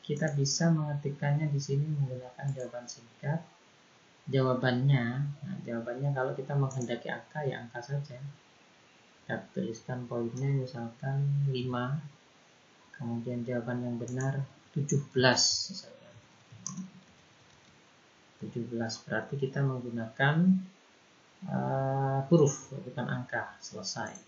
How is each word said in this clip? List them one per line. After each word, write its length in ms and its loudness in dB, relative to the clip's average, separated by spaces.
Kita 320 0
bisa 400 4
mengetikkannya 720 0
di 160 2
sini 240 2
menggunakan 640 -2
jawaban 400 -6
singkat. 480 -6
Jawabannya, 800 4
nah, 380 -8
jawabannya 480 -4
kalau 240 0
kita 240 -2
menghendaki 480 -2
angka, 400 -6
ya 160 -4
angka 180 -10
saja. 380 -6
Kita 120 -4
tuliskan 500 -4
poinnya 480 -2
misalkan 960 0
lima, 480 -2
kemudian 520 -4
jawaban 400 -2
yang 120 -4
benar 440 -2
tujuh 280 2
belas 600 4
misalkan. 400 -16
Tujuh 280 -6
belas, 360 -2
berarti 320 -2
kita 240 0
menggunakan, 720 0
eh, 720 0
huruf, 440 6
bukan 360 -6
angka. 520 -4
Selesai. 520 -8